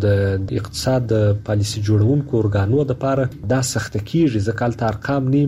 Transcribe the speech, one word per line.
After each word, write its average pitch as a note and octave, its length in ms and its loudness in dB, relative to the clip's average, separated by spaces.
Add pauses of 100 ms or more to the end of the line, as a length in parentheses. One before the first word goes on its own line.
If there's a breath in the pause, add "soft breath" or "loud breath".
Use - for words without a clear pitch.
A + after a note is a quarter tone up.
د G2 560 0
اقتصاد C3 540 -2
د G#2+ 100 4 (240)
پالیسي G#2 400 -2
جوړونکو A2+ 540 2
ارګانو G#2 500 2
لپاره C3+ 340 0 (280)
دا C3 160 2
سخته - 400 -4
کیږي، D3 400 2
ځکه G#2+ 180 -4
هلته A#2 220 -2
ارقام C3 420 -2
نه C#3 80 4
وي C#3+ 100 4